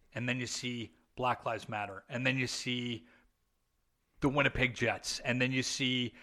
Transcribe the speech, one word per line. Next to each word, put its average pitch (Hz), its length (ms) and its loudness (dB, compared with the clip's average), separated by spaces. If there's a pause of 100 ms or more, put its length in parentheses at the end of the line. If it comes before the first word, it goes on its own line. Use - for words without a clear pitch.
(140)
and 123 160 -2
then 123 100 0
you 120 60 -2
see 120 460 -4 (240)
Black 123 300 0
Lives 113 220 -2
Matter, 101 420 -6
and 127 160 -2
then 135 120 2
you 127 100 2
see 120 580 -4 (1160)
the 143 80 6
Winnipeg 131 460 4
Jets, - 500 0
and 127 160 2
then 131 100 2
you 127 120 2
see 127 600 0